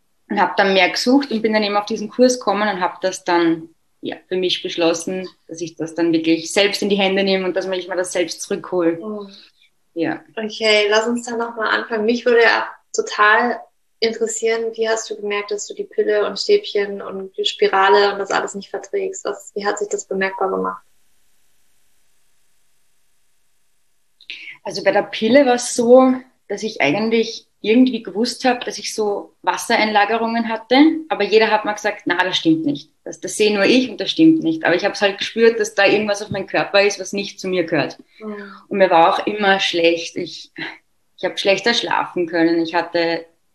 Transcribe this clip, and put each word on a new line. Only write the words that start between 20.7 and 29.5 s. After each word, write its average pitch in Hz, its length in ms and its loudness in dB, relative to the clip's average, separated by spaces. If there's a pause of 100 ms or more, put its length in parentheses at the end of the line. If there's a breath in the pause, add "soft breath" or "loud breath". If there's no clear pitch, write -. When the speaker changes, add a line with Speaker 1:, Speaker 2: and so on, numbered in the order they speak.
Speaker 1:
Also 196 220 -8
bei 196 80 4
der 202 100 4
Pille 240 420 4
war 247 120 4
es - 180 -6
so, 254 400 6 (320)
dass 202 160 -8
ich 214 180 -6
eigentlich 220 680 0 (140)
irgendwie 226 400 4
gewusst 208 420 -4
hab, 247 200 0
dass - 140 -10
ich - 160 -10
so 208 480 -4
Wassereinlagerungen 214 1080 0